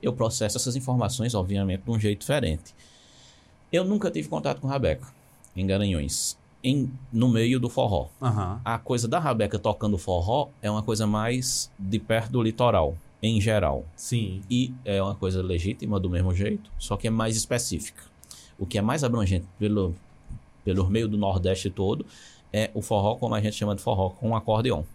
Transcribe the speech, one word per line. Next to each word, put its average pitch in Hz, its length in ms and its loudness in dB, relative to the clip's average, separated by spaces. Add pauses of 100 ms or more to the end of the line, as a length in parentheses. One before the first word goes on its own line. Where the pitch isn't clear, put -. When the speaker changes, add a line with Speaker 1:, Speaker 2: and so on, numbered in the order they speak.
Speaker 1:
eu 117 120 0
processo 113 440 0
essas 123 180 -2
informações, 120 600 0
obviamente, 98 480 0
de 117 80 -4
um 113 80 2
jeito 104 220 0
diferente. 113 520 -2 (960)
Eu 175 120 2
nunca 202 280 2
tive 151 180 -4
contato 143 320 -2
com 131 60 -4
rabeca, 120 400 0 (480)
em 92 100 -2
Garanhuns, 95 720 0 (260)
em, 131 280 2 (220)
no 117 160 4
meio 117 300 4
do 123 100 0
forró. 104 380 0 (140)
Speaker 2:
Aham. 104 440 0
Speaker 1:
A 117 140 -2
coisa 120 280 -2
da 151 120 0
rabeca 113 400 0
tocando 104 380 0
forró 92 520 0 (120)
é 104 100 -2
uma 107 100 -2
coisa 110 240 0
mais 113 720 -2
de 98 220 -2
perto 110 320 0
do 123 100 2
litoral, 107 540 2 (260)
em 110 200 2
geral. 85 440 2 (100)
Speaker 2:
Sim. 98 540 -4
Speaker 1:
E 127 240 0 (120)
é 98 160 0
uma 98 140 0
coisa 92 280 0
legítima 92 560 0
do 92 100 0
mesmo 87 240 2
jeito, 202 460 -2
só - 180 -4
que - 100 -4
é 110 40 2
mais 113 240 0
específica. - 680 -4 (540)
O 98 80 -4
que 87 140 -2
é - 20 2
mais 135 220 0
abrangente 101 420 2 (140)
pelo, 101 340 2 (720)
pelo 92 240 2
meio 110 180 2
do 104 100 0
Nordeste 95 520 0
todo 101 340 -2 (480)
é 107 220 -2
o 104 80 -4
forró, 104 340 2
como 117 200 -2
a 107 60 0
gente 107 140 0
chama 104 200 0
de 101 80 -8
forró, 98 260 2
com 110 260 -2
acordeon. 107 480 0 (120)